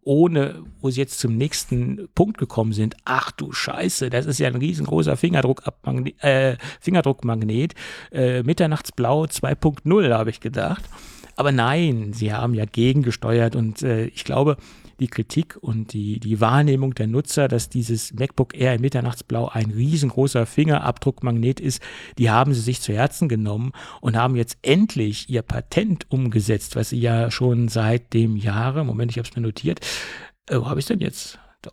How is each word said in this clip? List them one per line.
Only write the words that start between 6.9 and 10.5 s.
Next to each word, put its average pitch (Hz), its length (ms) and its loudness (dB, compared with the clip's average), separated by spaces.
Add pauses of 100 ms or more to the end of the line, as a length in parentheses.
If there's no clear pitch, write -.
äh, 127 320 0
Mitternachtsblau 151 800 0
zwei 143 300 -2
Punkt 151 320 0
null“, 165 260 4
habe 113 160 0
ich - 100 -6
gedacht. 117 440 -4 (520)